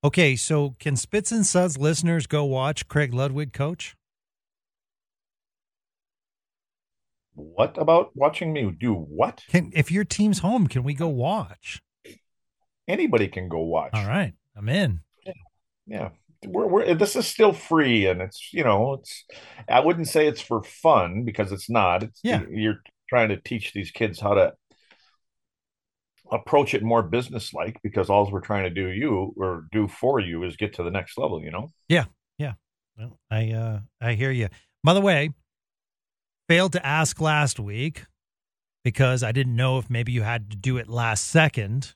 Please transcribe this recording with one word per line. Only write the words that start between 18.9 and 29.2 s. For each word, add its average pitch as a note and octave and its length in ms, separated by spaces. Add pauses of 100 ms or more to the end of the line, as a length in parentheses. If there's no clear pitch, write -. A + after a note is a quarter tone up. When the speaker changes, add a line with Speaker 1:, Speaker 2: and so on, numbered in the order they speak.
Speaker 2:
it's, - 320 (420)
I B2 140
wouldn't E3 260
say D#3 200
it's C#3+ 140
for A2+ 220
fun G#2+ 600
because G#2 260
it's F#2+ 180
not. F#2+ 340
It's, - 200
Speaker 1:
Yeah. A3 260
Speaker 2:
you're G#2+ 320 (280)
trying A#2 200
to G2 80
teach - 360
these G2 180
kids G#2 280
how G2+ 160
to F#2 180 (1800)
approach C#3 420
it G#2+ 80
more A2+ 220
businesslike, A2+ 800
because G2+ 260
all G2+ 220
we're F#2+ 100
trying G2+ 220
to F2+ 80
do F#2 160
you G2 500